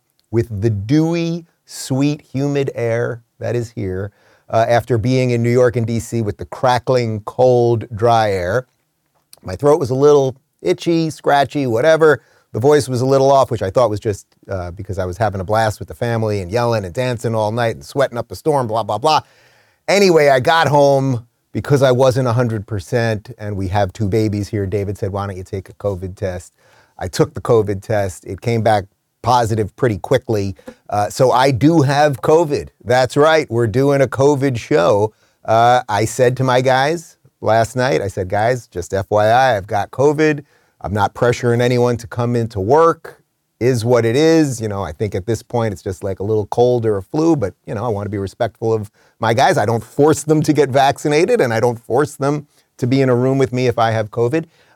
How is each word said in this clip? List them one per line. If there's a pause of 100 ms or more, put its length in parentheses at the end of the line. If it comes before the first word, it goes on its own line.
(300)
with
the
dewy, (180)
sweet,
humid
air (160)
that
is
here, (360)
uh,
after
being
in
New
York
and
D
C
with
the
crackling,
cold,
dry
air, (760)
my
throat
was
a
little (260)
itchy,
scratchy,
whatever. (300)
The
voice
was
a
little
off,
which
I
thought
was
just, (200)
uh,
because
I
was
having
a
blast
with
the
family
and
yelling
and
dancing
all
night
and
sweating
up
a
storm,
blah,
blah,
blah. (680)
Anyway,
I
got
home (240)
because
I
wasn't
a
hundred
percent,
and
we
have
two
babies
here.
David
said,
"Why
don't
you
take
a
covid
test?" (420)
I
took
the
covid
test.
It
came
back (380)
positive
pretty
quickly. (340)
Uh,
so
I
do
have
covid. (160)
That's
right.
We're
doing
a
covid
show. (320)
Uh,
I
said
to
my
guys (240)
last
night,
I
said,
"Guys,
just
F
Y
I,
I've
got
covid. (360)
I'm
not
pressuring
anyone
to
come
into
work. (360)
Is
what
it
is."
You
know,
I
think
at
this
point,
it's
just,
like,
a
little
cold
or
a
flu,
but, (100)
you
know,
I
wanna
be
respectful
of (280)
my
guys.
I
don't
force
them
to
get
vaccinated,
and
I
don't
force
them (280)
to
be
in
a
room
with
me
if
I
have
covid. (320)